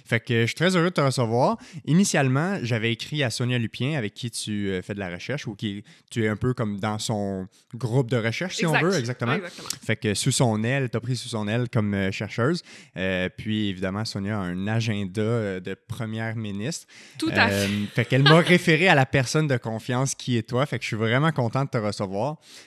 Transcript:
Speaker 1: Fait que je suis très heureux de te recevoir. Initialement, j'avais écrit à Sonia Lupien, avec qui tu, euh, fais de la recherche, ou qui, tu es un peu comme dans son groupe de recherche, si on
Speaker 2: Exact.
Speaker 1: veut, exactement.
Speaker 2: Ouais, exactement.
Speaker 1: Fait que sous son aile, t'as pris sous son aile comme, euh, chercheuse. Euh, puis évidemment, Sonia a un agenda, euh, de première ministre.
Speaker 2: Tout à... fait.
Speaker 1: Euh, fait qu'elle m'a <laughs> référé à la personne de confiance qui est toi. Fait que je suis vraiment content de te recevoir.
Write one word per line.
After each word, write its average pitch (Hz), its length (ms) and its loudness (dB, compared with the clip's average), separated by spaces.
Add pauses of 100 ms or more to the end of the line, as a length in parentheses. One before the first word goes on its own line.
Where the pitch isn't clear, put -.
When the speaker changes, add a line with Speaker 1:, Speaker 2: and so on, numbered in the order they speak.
Speaker 1:
Fait 113 160 0
que 117 220 2
je 117 40 4
suis 113 80 -4
très 185 220 2
heureux 170 140 4
de 180 40 -6
te - 60 2
recevoir. 131 560 2 (280)
Initialement, 156 760 2
j'avais 117 300 0
écrit 147 320 -4
à 120 60 0
Sonia 123 280 -2
Lupien, 123 400 -2
avec 104 160 -4
qui 120 160 -8
tu, 104 400 -4
euh, 92 120 -2
fais 107 120 -8
de 101 60 -6
la 95 100 -6
recherche, 117 380 -8
ou 104 80 -8
qui, 104 260 -6 (300)
tu 113 120 0
es 110 40 2
un 107 80 0
peu 127 180 0
comme 104 240 -4
dans 107 220 -2
son 98 480 -4 (260)
groupe 120 340 0
de 127 80 0
recherche, 180 400 -2
si 185 100 0
on 160 80 2
Speaker 2:
Exact. 185 120 4
Speaker 1:
veut, 190 120 2
exactement. 120 340 -2
Speaker 2:
Ouais, 165 60 0
exactement. 175 300 -10 (160)
Speaker 1:
Fait 110 120 0
que 107 180 0
sous - 160 0
son 113 320 2
aile, 127 280 0
t'as 113 100 -2
pris 120 160 -4
sous 117 140 -10
son 107 180 -4
aile 117 200 0
comme, 104 260 0
euh, 98 180 0
chercheuse. 120 500 -2 (340)
Euh, 92 400 0
puis 107 320 -2
évidemment, 95 360 -4
Sonia 104 340 -4
a 98 40 -2
un 90 260 -4
agenda, 107 540 -2
euh, 107 380 -2
de 92 140 -8
première 110 640 -8
ministre. 107 500 -6 (320)
Speaker 2:
Tout 320 160 -4
à... - 140 4
fait. 101 60 2 (120)
Speaker 1:
Euh, 104 260 0
fait 117 120 0
qu'elle 127 180 2
m'a 151 180 8
<laughs> - 0 -
référé 170 460 4
à 180 80 8
la 131 120 6
personne 147 420 2
de 135 80 2
confiance 123 580 -2
qui - 220 0
est 110 120 0
toi. 123 180 0
Fait 131 120 -6
que - 60 -8
je - 40 -8
suis 117 80 -4
vraiment 120 360 2
content 131 320 0
de 135 60 -6
te 127 80 -2
recevoir. 104 580 -2 (300)